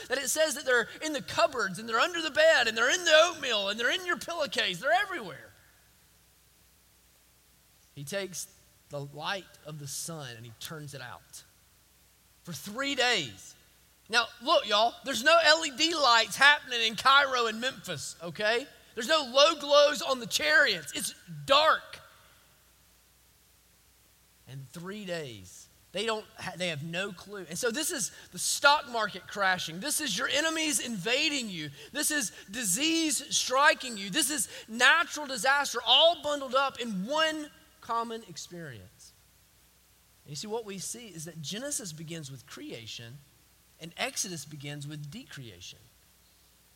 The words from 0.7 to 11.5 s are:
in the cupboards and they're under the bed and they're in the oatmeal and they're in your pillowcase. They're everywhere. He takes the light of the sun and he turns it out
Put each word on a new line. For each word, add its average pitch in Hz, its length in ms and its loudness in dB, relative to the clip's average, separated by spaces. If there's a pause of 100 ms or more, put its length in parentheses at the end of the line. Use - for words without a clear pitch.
in 311 80 -4
the 269 120 -4
cupboards 226 560 0
and 226 100 -12
they're 226 100 2
under 339 220 0
the 320 80 -2
bed 294 380 6
and 226 100 -2
they're 247 160 4
in 359 100 -2
the 339 80 4 (140)
oatmeal 254 440 -2
and 214 100 -4
they're 240 100 0
in 359 160 -2
your 349 120 0
pillowcase. 240 600 -4
They're 254 140 0
everywhere. 302 580 -2 (2500)
He 143 80 -14
takes 190 440 -8 (420)
the 143 260 -10
light 170 280 -6 (220)
of 151 140 -12
the 143 80 -12
sun 151 400 -10 (100)
and 117 80 -16
he 117 140 -16
turns 151 340 -12
it 135 80 -14
out - 420 -18 (1000)